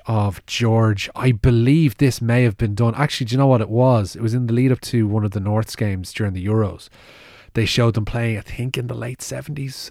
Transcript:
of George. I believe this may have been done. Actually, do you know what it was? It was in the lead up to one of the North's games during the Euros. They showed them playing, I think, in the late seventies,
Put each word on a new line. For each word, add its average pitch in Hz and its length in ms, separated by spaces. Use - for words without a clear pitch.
of 104 400
George. 113 720
I 127 160
believe 123 640
this 131 260
may 117 220
have 110 120
been 104 200
done. 113 200
Actually, 139 300
do 107 80
you 131 40
know 139 100
what 127 120
it 104 80
was? 113 460
It - 80
was 113 100
in 123 140
the 113 60
lead 127 180
up 127 120
to 113 260
one 107 160
of 101 80
the 104 80
North's 107 340
games 95 380
during 101 220
the 92 120
Euros. 107 420
They 113 100
showed 117 300
them 110 100
playing, 117 340
I - 40
think, - 340
in 127 120
the 120 60
late 120 280
seventies, 135 680